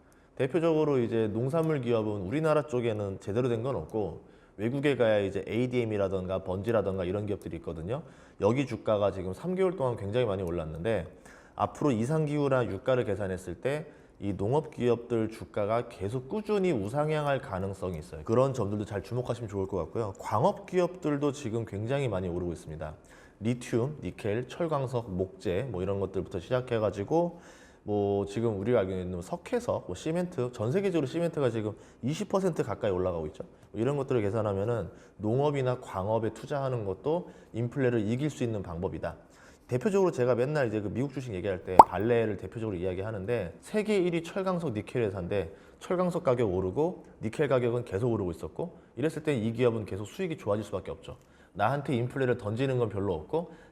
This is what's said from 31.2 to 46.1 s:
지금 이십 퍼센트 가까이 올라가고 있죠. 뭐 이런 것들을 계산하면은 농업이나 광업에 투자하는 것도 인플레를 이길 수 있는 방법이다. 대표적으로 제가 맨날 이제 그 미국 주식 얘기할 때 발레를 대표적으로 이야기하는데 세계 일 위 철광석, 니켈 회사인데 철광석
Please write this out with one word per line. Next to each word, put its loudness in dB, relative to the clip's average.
지금 -2
이십 -2
퍼센트 2
가까이 0
올라가고 0
있죠. -10
뭐 -6
이런 2
것들을 2
계산하면은 0
농업이나 2
광업에 0
투자하는 -4
것도 -2
인플레를 2
이길 0
수 -6
있는 -2
방법이다. -4
대표적으로 4
제가 4
맨날 2
이제 0
그 -4
미국 -2
주식 -8
얘기할 -2
때 -4
발레를 0
대표적으로 -6
이야기하는데 -4
세계 0
일 2
위 0
철광석, -2
니켈 -2
회사인데 -2
철광석 0